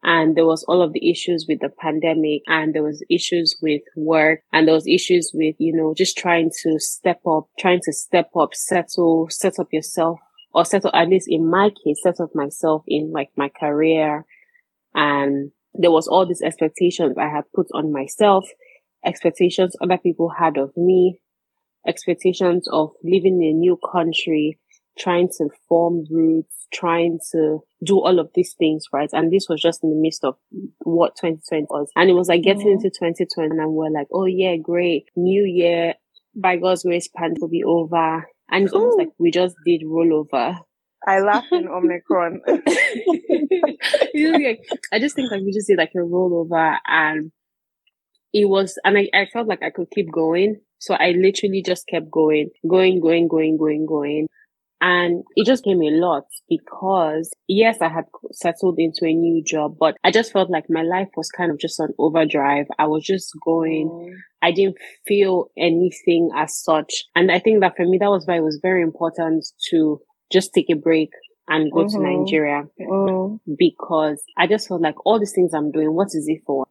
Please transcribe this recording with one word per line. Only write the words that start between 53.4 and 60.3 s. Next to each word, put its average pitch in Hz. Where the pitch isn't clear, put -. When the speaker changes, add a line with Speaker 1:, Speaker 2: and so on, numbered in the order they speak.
Speaker 1:
going, 156
going. 151
And 175
it 202
just 262
came 185
a 151
lot 160
because, 165
yes, 220
I 170
had 165
settled 175
into 165
a 160
new 165
job, 151
but 160
I 185
just 226